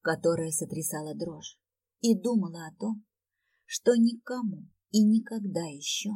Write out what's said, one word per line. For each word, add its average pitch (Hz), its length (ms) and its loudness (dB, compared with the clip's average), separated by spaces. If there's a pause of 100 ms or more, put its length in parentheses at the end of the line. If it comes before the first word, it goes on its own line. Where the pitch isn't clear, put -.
которое 165 500 0
сотрясало 156 640 -6
дрожь, 156 440 -10 (420)
и 226 140 6
думала 170 520 0
о 156 100 -14
том, 214 280 -6 (640)
что - 280 2
никому 233 720 0 (240)
и 214 140 6
никогда 214 640 2
ещё 147 500 -8